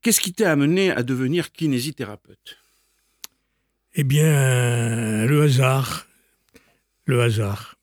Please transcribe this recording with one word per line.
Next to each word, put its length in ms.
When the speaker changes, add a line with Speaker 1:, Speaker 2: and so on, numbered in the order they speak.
Speaker 1:
qu'est-ce 180
qui 120
t'a 180
amené 400
à 100
devenir 500
kinésithérapeute ? 1080
Speaker 2:
Eh 80
bien, 1200
le 160
hasard, 640
le 180
hasard. 600